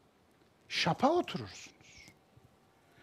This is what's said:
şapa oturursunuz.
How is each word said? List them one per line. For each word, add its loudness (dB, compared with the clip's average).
şapa 2
oturursunuz. -4